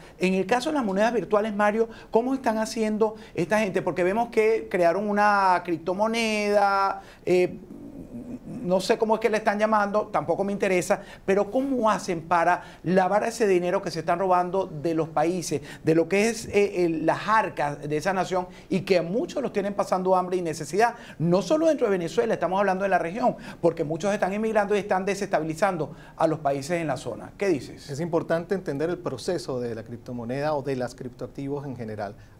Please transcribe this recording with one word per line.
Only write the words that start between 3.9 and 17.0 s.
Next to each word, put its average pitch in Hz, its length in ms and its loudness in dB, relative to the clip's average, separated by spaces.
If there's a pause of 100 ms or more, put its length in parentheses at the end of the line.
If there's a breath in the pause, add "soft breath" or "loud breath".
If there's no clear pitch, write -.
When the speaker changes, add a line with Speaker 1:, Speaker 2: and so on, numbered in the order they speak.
Speaker 1:
vemos 226 240 2
que 220 420 2
crearon 185 380 2
una 202 560 4
criptomoneda, 202 1400 2 (240 loud breath)
eh, 180 320 2 (1040)
no 185 180 0
sé 220 180 2
cómo 220 160 2
es 214 60 0
que 220 100 2
le 214 80 2
están 208 200 0
llamando, 208 500 0
tampoco 165 360 -2
me 202 80 -2
interesa, 190 480 0 (240 loud breath)
pero 196 260 2
¿cómo 254 400 0
hacen 180 320 -2
para 170 400 2 (200 loud breath)
lavar 185 420 4
ese 226 220 0
dinero 180 360 2
que 190 80 -8
se 165 100 -6
están 175 180 0
robando 180 480 2
de 160 280 -2
los 160 140 0
países, 160 520 0 (240 loud breath)
de 160 100 4
lo 165 140 4
que 202 200 4
es, 226 200 -4
eh, 196 360 2
el, 160 220 0